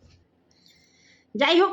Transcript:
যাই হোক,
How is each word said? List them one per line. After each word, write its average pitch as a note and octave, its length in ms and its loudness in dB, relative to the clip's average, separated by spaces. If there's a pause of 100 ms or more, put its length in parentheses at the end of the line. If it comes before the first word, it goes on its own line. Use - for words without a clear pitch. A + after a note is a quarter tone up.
(1400)
যাই D4 240 0
হোক, F#4+ 120 0